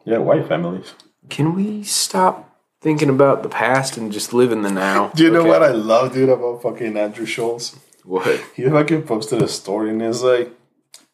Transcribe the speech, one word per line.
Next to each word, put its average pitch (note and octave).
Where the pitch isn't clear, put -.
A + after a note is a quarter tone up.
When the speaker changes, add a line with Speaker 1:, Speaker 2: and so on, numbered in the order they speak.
Speaker 1:
Yeah, A2+
white D3
families. F#2
Speaker 2:
Can D#3+
we G#3
stop -
thinking D3+
about C#3
the -
past C3
and A2
just G#2
live B2
in A2
the G2+
now? G2
Speaker 1:
<laughs> -
Do D#3
you E3
know E3+
Speaker 2:
Okay. E3
Speaker 1:
what E3
I D3
love, A2+
dude, C3
about A#2+
fucking A2+
Andrew G#2+
Schultz? A#2+
Speaker 2:
What? F#2
Speaker 1:
He B2
fucking D3+
posted A2+
a G2
story G#2+
and A2
it's A#2
like, B2